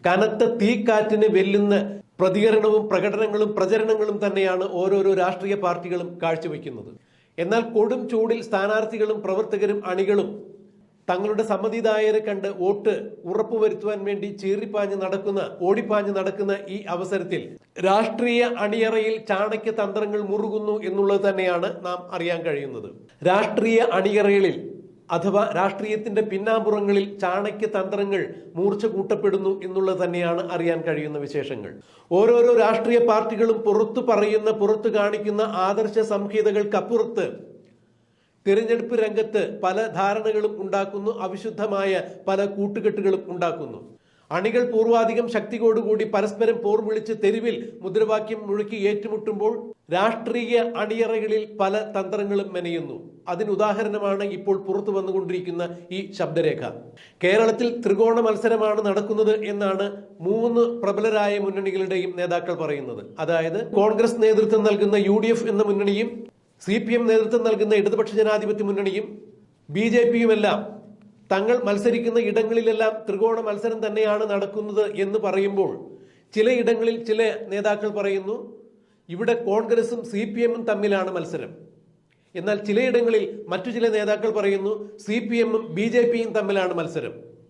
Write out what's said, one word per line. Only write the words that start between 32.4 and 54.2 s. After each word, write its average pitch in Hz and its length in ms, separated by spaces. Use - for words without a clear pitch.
രാഷ്ട്രീയ 220 400
പാർട്ടികളും 220 600
പുറത്തു 214 420
പറയുന്ന, 214 500
പുറത്തു 214 380
കാണിക്കുന്ന 208 540
ആദർശ 208 560
സംഹിതകൾക്കപ്പുറത്ത് 208 1600
തിരഞ്ഞെടുപ്പ് 233 560
രംഗത്ത് 214 580
പല 196 240
ധാരണകളും 214 760
ഉണ്ടാക്കുന്നു, 196 580
അവിശുദ്ധമായ 196 840
പല 190 160
കൂട്ടുകെട്ടുകളും 202 840
ഉണ്ടാക്കുന്നു. 165 680
അണികൾ 214 400
പൂർവാധികം 226 600
ശക്തിയോടുകൂടി 214 720
പരസ്പരം 214 600
പോർ 208 160
വിളിച്ച് 220 320
തെരുവിൽ 226 480
മുദ്രാവാക്യം 214 680
മുഴക്കി 208 280
ഏറ്റുമുട്ടുമ്പോൾ 208 960
രാഷ്ട്രീയ 226 680
അണിയറകളിൽ 220 880
പല 208 400
തന്ത്രങ്ങളും 202 520
മെനയുന്നു. 170 580
അതിനുദാഹരണമാണ് 208 960